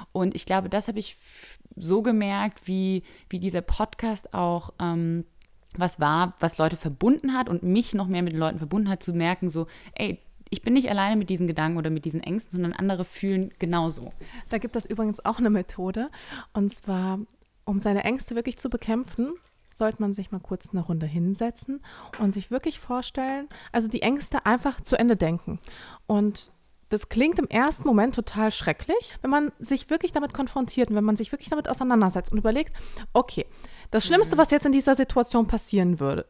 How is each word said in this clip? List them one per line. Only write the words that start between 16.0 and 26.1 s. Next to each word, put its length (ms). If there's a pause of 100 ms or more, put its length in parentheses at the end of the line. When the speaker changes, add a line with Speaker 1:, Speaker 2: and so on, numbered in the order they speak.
Speaker 2:
Und 200
zwar, 460 (460)
um 120
seine 260
Ängste 300
wirklich 240
zu 100
bekämpfen, 640 (420)
sollte 260
man 140
sich 160
mal 80
kurz 320
eine 100
Runde 240
hinsetzen 760 (360)
und 160
sich 160
wirklich 300
vorstellen, 680 (240)
also 160
die 140
Ängste 460
einfach 340
zu 160
Ende 180
denken. 440 (480)
Und 440 (380)